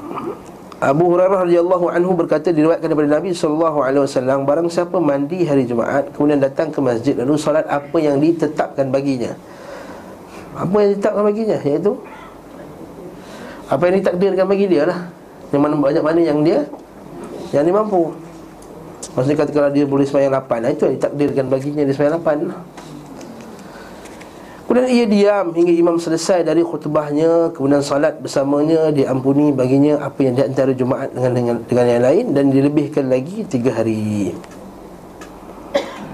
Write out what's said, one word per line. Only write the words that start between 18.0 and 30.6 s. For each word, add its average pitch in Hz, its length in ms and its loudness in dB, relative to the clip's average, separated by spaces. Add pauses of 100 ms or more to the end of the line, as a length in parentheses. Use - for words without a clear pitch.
Maksudnya 143 240 0
kata 151 160 0
kalau 143 160 2
dia 143 160 2
boleh 139 160 2
sembahyang 139 320 2
lapan, 127 400 -2
itu 147 160 -4
yang 135 80 0
ditakdirkan 139 480 -2
baginya 139 400 -2
dia 139 80 2
sembahyang 147 240 0
lapan. 160 180 0 (2250)
Kemudian 254 160 2
ia 240 160 4
diam 202 480 2
hingga 170 160 4
imam 170 320 4
selesai 165 480 0
dari 165 160 4
khutbahnya, 160 880 0
kemudian 139 320 2
salat 143 320 0
bersamanya 143 720 2
diampuni 135 640 2
baginya 139 480 4
apa - 240 -2
yang 131 80 2
di 123 160 2
antara 131 240 0